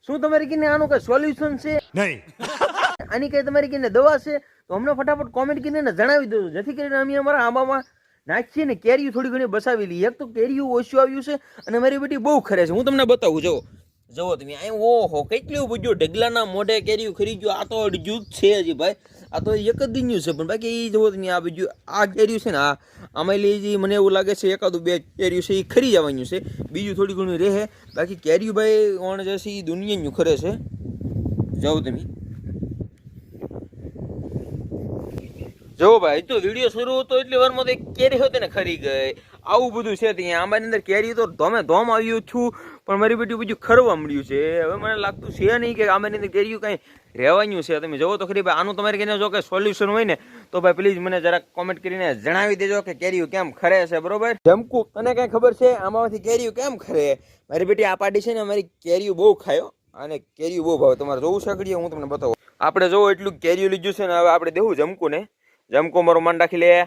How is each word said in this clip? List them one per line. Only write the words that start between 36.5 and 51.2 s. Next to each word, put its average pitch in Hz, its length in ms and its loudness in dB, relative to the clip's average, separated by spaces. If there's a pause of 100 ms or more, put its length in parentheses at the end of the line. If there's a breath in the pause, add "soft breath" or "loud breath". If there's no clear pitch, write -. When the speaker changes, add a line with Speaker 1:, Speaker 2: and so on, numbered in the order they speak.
Speaker 1:
શરૂ 247 320 -4
હતો 262 200 -2
એટલી 262 160 -6
વારમાં 254 280 2
તો 254 80 -2
એક 247 100 -6 (100)
કેરી 262 260 2
હતી 254 220 0
ને 196 80 -4
ખરી 175 280 -4
ગઈ. 135 380 -2 (300 loud breath)
આવું 240 280 2
બધું 214 240 -4
છે 220 160 0
ત્યાં. 175 300 -2
આંબાની 214 220 0
અંદર 220 160 -2
કેરી 214 340 -2
તો 226 120 0
ધોમે 180 360 0
ધોમ 202 280 2
આવ્યું 226 320 0
છું. 240 300 -2 (360 loud breath)
પણ 196 140 0
મારી 220 160 2
બેટી 233 220 -4
બીજું 220 260 -6
ખરવા 233 300 6
મળ્યું 147 280 -4
છે. 139 160 -2 (220)
હવે 165 140 -2
મને 214 280 -4
લાગતું 196 320 -8
છે 196 220 2
નહીં 233 160 -2
કે 214 200 2
આમાંની 208 240 -2
અંદર 202 160 -6
કેરીયું 214 260 0
કાંઈ 208 180 -4 (360 soft breath)
રહેવાનું 180 480 2
છે. 151 180 -2
તમે 156 180 -8
જોવો 180 180 0
તો 190 100 -6
ખરી 196 200 -2
ભાઈ, 160 160 2
આનું 196 140 -4
તમારે 208 220 -2
કહીને 208 200 -2
જો 208 120 0
કે 202 100 -2
સોલ્યુશન 202 540 -2
હોય 226 100 2
ને 175 120 0 (360 loud breath)
તો 180 80 -2
ભાઈ 175 180 6
પ્લીઝ 196 200 2
મને 180 220 -2